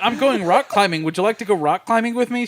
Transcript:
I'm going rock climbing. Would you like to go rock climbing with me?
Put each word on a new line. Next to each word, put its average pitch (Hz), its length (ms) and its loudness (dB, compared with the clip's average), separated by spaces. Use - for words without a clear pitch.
I'm 233 160 0
going 240 260 2
rock 185 240 2
climbing. 180 360 0
Would 160 140 -4
you 180 60 -2
like 220 140 0
to 240 80 -10
go 202 80 0
rock 160 320 0
climbing 233 300 0
with 240 160 -2
me? 240 160 -4